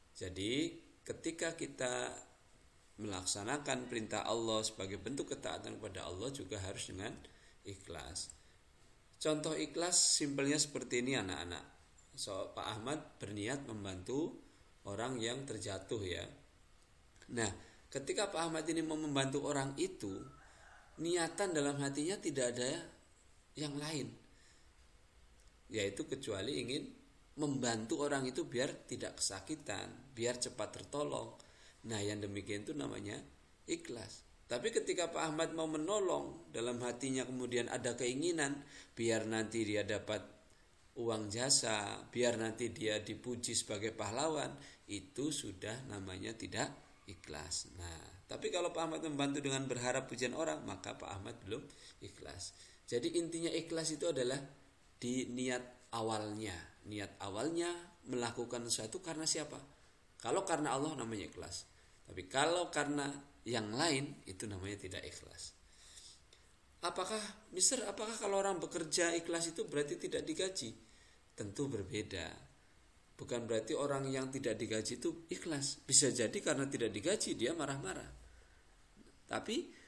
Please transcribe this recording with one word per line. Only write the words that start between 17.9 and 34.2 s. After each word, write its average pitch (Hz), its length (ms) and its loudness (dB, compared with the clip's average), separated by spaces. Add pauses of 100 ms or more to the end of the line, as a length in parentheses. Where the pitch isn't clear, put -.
Pak 165 240 0
Ahmad 160 160 0
ini 165 160 2
mau 156 160 0
membantu 139 480 2
orang 139 320 2
itu, 165 320 -2 (880)
niatan 175 560 2
dalam 143 240 4
hatinya 147 400 0
tidak 135 320 2
ada 123 160 0 (880)
yang 147 240 -2
lain, 147 320 -2 (1600)
yaitu 113 320 0
kecuali 107 560 -2
ingin 123 240 -2 (560)
membantu 123 640 2
orang 139 240 2
itu 143 160 -2
biar 131 400 0
tidak - 400 -4
kesakitan, 98 880 -4
biar 120 240 2
cepat 104 480 -4
tertolong. 135 480 -2 (560)
Nah, 110 160 0
yang 104 160 0
demikian 101 480 -4
itu 151 80 -2
namanya 107 400 -4 (480)
ikhlas. 120 560 -6 (240)